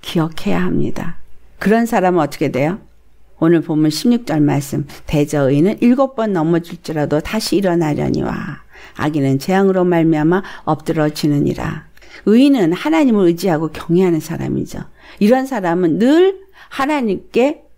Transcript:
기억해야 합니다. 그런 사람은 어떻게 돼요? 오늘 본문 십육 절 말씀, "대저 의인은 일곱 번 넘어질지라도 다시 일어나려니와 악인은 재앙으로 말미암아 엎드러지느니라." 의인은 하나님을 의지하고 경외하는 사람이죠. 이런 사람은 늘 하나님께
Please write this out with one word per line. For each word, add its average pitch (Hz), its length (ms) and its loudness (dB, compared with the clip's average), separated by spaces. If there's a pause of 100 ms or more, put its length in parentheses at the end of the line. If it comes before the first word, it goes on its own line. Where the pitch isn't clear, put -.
기억해야 170 580 -2
합니다. - 580 -2 (420)
그런 226 260 2
사람은 180 340 0
어떻게 143 300 -2
돼요? 151 300 -2 (580)
오늘 165 220 4
본문 156 300 0
십육 233 360 -2
절 151 140 -2
말씀, 143 440 0 (220)
"대저 143 420 0
의인은 156 320 2
일곱 262 360 2
번 220 160 -2
넘어질지라도 160 880 -2
다시 - 340 -4
일어나려니와 151 800 0 (640)
악인은 139 420 0
재앙으로 190 460 2
말미암아 165 580 2 (220)
엎드러지느니라." 151 1200 -2 (380)
의인은 233 480 4
하나님을 262 540 2
의지하고 170 400 0
경외하는 170 520 0
사람이죠. 135 600 -6 (400)
이런 254 260 2
사람은 180 520 0
늘 330 420 4 (280)
하나님께 269 920 -2 (160)